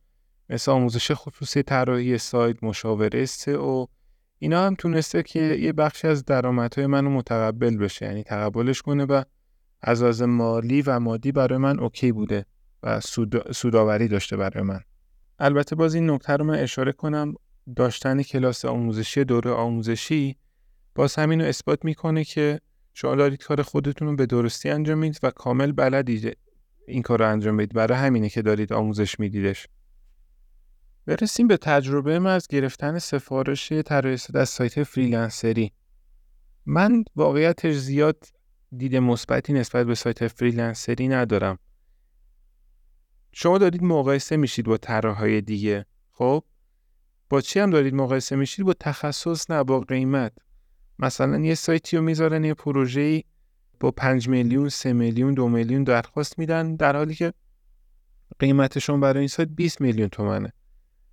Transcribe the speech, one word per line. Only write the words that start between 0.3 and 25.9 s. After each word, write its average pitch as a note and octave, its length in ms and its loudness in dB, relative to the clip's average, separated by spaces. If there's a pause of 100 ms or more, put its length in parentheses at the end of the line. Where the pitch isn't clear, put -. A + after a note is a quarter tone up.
مثل B2 200 -2
آموزش B2 420 0
خصوصی C#3+ 500 -4
طراحی B2+ 560 0
سایت، A#2 460 0
مشاورهٔ A2 640 -2
سئو، C3+ 600 -2 (520)
اینا E3 280 2
هم G3 80 0
تونسته E3+ 480 0
که - 180 -4
یه D#3 320 0
بخشی D3+ 340 0
از D3 180 0
درآمدهای B2+ 600 0
منو C#3 240 2
متقبل A#2 640 0
بشه، G#2 300 -4
یعنی G#2 160 -6
تقبلش G#2+ 600 -2
کنه C#3+ 220 0
و C#3 180 2 (600)
از A#2 200 2
لحاظ A#2+ 200 2
مالی A#2+ 600 0
و C3 180 0
مادی A#2 320 -2
برای C3 260 2
من C#3 220 2
اوکی B2 320 0
بوده G#2 340 -4 (360)
و A2 180 -2
سود-، A2+ 520 -4
سودآوری A2 560 2
داشته G#2 280 -2
برای G2 280 -2
من. F#2+ 160 -4 (580)
البته C#3+ 380 0
باز D#3+ 180 2
این E3 160 2
نکته C#3+ 220 -2
رو C#3+ 120 0
من D#3 140 0
اشاره C3 340 -2
کنم، D3+ 420 -4 (420)
داشتن C3 460 0
کلاس B2+ 420 -2
آموزشی، A#2+ 600 -2
دوره B2 260 2
آموزشی، A#2 840 -2 (580)
باز C#3 200 2
همینو D#3+ 300 2
اثبات D3 400 -2
می‌کنه D#3 400 -2
که D3 360 -2 (340)
شما C#3 200 -2
دارید C#3 280 2
کار D3 200 -2
خودتون C#3+ 460 -4
رو D3 80 -2
به C3+ 100 2
درستی A#2+ 440 -2
انجام D3+ 280 0
میدید D#3 240 -2
و C3 80 0
کامل C3 420 -2
بلدید B2+ 680 0 (480)